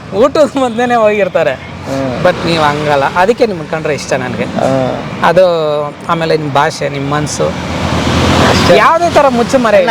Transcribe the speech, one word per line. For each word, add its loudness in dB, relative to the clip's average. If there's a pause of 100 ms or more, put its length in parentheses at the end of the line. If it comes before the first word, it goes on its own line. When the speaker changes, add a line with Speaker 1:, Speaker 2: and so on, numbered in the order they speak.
(160)
Speaker 1:
ಊಟದ 4
ಮೊದಲೇನೆ 0
ಹೋಗಿರ್ತಾರೆ. 2
Speaker 2:
ಹ್ಮ್. -6
Speaker 1:
But 0
ನೀವು 0
ಹಂಗಲ್ಲ, 0
ಅದಕ್ಕೆ 2
ನಿಮ್ಗೆ -6
ಕಂಡ್ರೆ -4
ಇಷ್ಟ -6
ನನಗೆ. -4
Speaker 2:
ಹಾ. -2
Speaker 1:
ಅದು, 6 (640)
ಆಮೇಲೆ 0
ನಿಮ್ಮ -4
ಭಾಷೆ, 0
ನಿಮ್ಮ -4
ಮನಸ್ಸು -4 (760)
Speaker 2:
ಅಷ್ಟೇ. 4
Speaker 1:
ಯಾವುದೇ 2
ಥರ 4
ಮುಚ್ಚು 2
ಮರೆ 4
ಇಲ್ಲ. 2